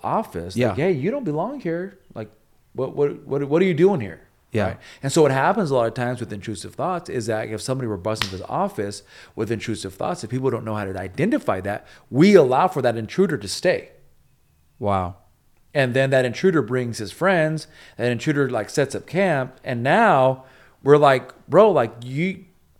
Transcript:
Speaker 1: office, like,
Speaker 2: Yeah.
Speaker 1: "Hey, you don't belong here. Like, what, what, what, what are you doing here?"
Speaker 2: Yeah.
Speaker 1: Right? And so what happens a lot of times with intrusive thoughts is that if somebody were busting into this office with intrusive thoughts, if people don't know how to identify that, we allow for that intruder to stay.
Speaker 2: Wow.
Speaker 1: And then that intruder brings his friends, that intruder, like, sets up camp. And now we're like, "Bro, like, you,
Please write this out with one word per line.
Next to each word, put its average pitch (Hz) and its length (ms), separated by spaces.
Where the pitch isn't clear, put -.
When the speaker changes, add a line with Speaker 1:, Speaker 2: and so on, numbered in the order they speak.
Speaker 1:
office, 92 520
like, 117 220
Speaker 2:
Yeah. 143 80
Speaker 1:
"Hey, 190 80
you 147 180
don't 269 140
belong 185 340
here. 180 380
Like, 110 160
what, 131 220
what, 147 300
what, 139 200
what 151 160
are 196 40
you 185 80
doing 175 280
here?" 87 200
Speaker 2:
Yeah. 104 160
Speaker 1:
Right? - 100
And 135 80
so 170 100
what 143 100
happens 160 400
a 139 40
lot 117 120
of 113 60
times 123 260
with 107 140
intrusive 101 400
thoughts 170 360
is 120 180
that 110 220
if 107 120
somebody 131 260
were 107 100
busting 107 320
into 92 80
this 95 120
office 120 540
with 110 160
intrusive 101 420
thoughts, - 300
if 107 60
people 131 200
don't 113 160
know 110 100
how 104 100
to 95 120
identify 104 640
that, 98 240
we 170 240
allow 147 340
for 147 140
that 120 160
intruder 151 400
to 101 100
stay. - 420
Speaker 2:
Wow. 95 380
Speaker 1:
And 131 200
then 135 180
that 131 140
intruder 160 380
brings 120 340
his 104 140
friends, 160 560
that 120 140
intruder, 139 380
like, 110 220
sets 139 240
up 98 100
camp. 151 580
And 120 200
now 139 600
we're 143 160
like, 139 340
"Bro, 196 240
like, 120 200
you, 147 420